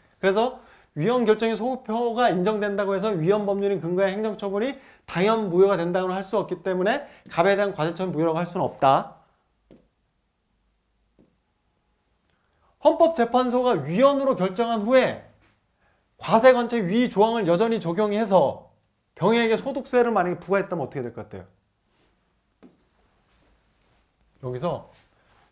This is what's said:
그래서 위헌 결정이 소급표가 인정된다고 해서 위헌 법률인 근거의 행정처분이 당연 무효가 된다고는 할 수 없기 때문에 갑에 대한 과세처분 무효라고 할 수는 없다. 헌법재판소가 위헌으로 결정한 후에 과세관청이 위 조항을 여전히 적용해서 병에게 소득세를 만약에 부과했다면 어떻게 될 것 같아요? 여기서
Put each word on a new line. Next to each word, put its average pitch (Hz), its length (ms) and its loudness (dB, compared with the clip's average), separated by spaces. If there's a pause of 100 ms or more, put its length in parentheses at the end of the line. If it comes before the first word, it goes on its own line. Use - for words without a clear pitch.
(200)
그래서 220 420 0 (320)
위헌 233 300 0
결정이 220 320 2
소급표가 233 760 -2
인정된다고 196 680 -2
해서 196 140 -2
위헌 196 360 0
법률인 196 340 -2
근거의 180 320 0
행정처분이 214 680 -6 (280)
당연 208 440 0
무효가 190 280 4
된다고는 180 360 -2
할 196 100 -6
수 214 140 -4
없기 180 260 -6
때문에 196 440 -2 (220)
갑에 190 260 2
대한 202 180 -2
과세처분 170 380 -4
무효라고 160 260 0
할 175 80 -4
수는 170 200 -4
없다. 139 500 0 (3750)
헌법재판소가 254 880 2
위헌으로 247 640 2
결정한 214 460 -2
후에 208 460 0 (880)
과세관청이 233 720 4
위 226 220 0
조항을 220 380 2
여전히 214 320 2
적용해서 190 920 0 (460)
병에게 226 420 2
소득세를 240 540 -2
만약에 180 280 0
부과했다면 185 460 -2
어떻게 135 160 -10
될 117 120 -8
것 107 100 -14
같아요? 92 220 -16 (3000)
여기서 127 480 -6 (600)